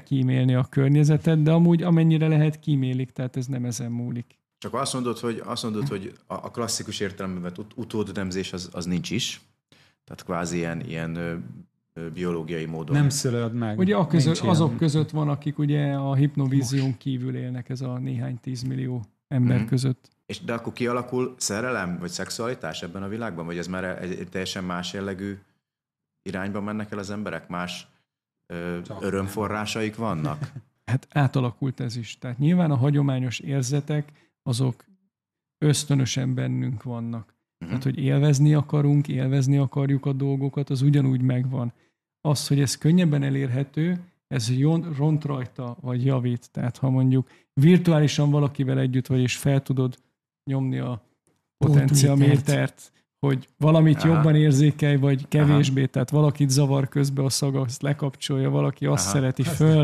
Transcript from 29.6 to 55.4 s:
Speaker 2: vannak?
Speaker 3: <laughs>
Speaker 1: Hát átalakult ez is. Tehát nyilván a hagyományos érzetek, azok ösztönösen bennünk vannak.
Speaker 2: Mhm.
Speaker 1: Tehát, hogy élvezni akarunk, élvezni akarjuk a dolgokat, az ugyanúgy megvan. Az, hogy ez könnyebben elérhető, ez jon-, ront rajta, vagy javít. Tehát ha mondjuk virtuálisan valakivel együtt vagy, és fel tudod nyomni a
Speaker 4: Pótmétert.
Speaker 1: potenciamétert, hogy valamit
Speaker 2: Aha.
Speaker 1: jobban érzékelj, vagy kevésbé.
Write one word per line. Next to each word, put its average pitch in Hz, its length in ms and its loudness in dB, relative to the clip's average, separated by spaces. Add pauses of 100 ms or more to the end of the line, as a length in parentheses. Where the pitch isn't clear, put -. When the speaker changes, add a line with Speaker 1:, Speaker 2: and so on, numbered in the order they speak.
Speaker 2:
vannak? 78 560 -4
Speaker 3:
<laughs> - 400 -14
Speaker 1:
Hát 131 200 -2
átalakult 131 680 -2
ez 123 160 -8
is. 117 220 -12
Tehát 120 200 -12
nyilván 160 340 2
a 143 40 2
hagyományos 131 640 0
érzetek, 143 720 -4 (320)
azok 123 420 -2 (800)
ösztönösen 135 680 0
bennünk 127 500 -4
vannak. 117 500 -10 (240)
Speaker 2:
Mhm. - 120 -12
Speaker 1:
Tehát, 131 140 -4
hogy 135 140 -2
élvezni 143 560 4
akarunk, 147 540 2
élvezni 135 500 0
akarjuk 139 480 0
a 143 80 0
dolgokat, 139 560 -2
az 131 120 -2
ugyanúgy 135 400 4
megvan. 127 520 -2 (480)
Az, 151 260 0
hogy 143 120 2
ez 135 180 0
könnyebben 156 460 4
elérhető, 139 760 -2 (280)
ez 117 300 -4
jon-, 160 400 2
ront 151 280 2
rajta, 127 560 -8
vagy 123 240 -2
javít. 123 460 -2
Tehát - 260 -4
ha 135 120 0
mondjuk 131 400 2 (240)
virtuálisan 151 800 6
valakivel 139 480 0
együtt 131 280 0
vagy, 127 140 2
és 123 160 0
fel 139 240 2
tudod 127 360 -2 (520)
nyomni 135 280 -2
a 127 240 -6 (560)
Speaker 4:
Pótmétert. 139 320 6
Speaker 1:
potenciamétert, 139 1040 4 (280)
hogy 135 280 0 (100)
valamit 156 400 6
Speaker 2:
Aha. 165 160 4
Speaker 1:
jobban 156 220 6
érzékelj, 147 600 4
vagy 139 320 2
kevésbé. 147 540 4